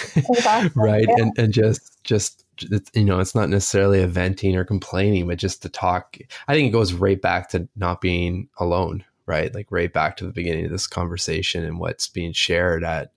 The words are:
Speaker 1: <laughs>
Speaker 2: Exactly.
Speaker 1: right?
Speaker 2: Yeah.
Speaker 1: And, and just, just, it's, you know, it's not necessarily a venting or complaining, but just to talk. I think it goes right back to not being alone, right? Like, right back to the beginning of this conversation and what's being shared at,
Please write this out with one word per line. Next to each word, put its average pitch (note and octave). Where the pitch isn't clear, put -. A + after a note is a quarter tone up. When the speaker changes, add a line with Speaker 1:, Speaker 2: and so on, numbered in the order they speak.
Speaker 1:
<laughs> -
Speaker 2:
Exactly. A3
Speaker 1:
right? A2
Speaker 2:
Yeah. A3+
Speaker 1:
And, A2
and A2
just, A2
just, -
it's, G2+
you G#2+
know, F#2
it's F#2+
not G#2
necessarily G2
a F2+
venting F#2
or F#2
complaining, F#2+
but F2
just -
to F2+
talk. -
I C#3+
think D3
it G#2+
goes G#2+
right F#2+
back F2+
to F2
not F2+
being F2
alone, F2+
right? D#2+
Like, G#2
right F2
back D#2
to F#2
the F#2+
beginning E2
of D#2
this F2
conversation E2+
and E2
what's E2
being E2+
shared E2+
at, D#2+